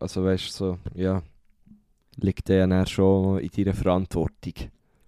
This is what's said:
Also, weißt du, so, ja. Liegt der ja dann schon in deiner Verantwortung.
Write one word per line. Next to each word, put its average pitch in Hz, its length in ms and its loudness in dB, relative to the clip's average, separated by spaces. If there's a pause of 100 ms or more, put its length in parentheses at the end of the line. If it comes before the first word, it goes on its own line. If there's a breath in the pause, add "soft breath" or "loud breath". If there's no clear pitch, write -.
Also, 92 240 -4
weißt 92 220 0
du, - 40 -10
so, 90 280 -4 (160)
ja. 92 280 -2 (960)
Liegt - 300 -2
der 95 120 4
ja 92 60 4
dann 92 200 2
schon 95 540 2
in 90 100 -6
deiner 98 240 0
Verantwortung. 90 800 -2 (540)